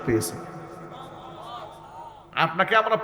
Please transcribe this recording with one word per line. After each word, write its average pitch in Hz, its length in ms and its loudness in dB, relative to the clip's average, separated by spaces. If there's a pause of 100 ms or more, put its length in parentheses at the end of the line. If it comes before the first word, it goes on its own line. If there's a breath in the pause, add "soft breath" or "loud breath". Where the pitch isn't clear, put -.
পেয়েছি। 113 320 4 (2000)
আপনাকে 165 400 4
আমরা 220 280 6